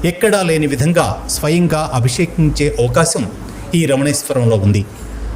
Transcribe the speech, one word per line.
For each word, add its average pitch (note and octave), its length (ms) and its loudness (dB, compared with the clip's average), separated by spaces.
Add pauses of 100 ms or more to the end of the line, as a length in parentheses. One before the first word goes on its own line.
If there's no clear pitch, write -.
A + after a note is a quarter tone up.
ఎక్కడా F#3+ 380 2
లేని D#3+ 240 0
విధంగా C#3 640 0
స్వయంగా D#3 640 0
అభిషేకించే D3 840 0
అవకాశం C3+ 500 0 (440)
ఈ E3 120 2
రమణేశ్వరంలో C3 680 2
ఉంది. G2+ 300 2 (500)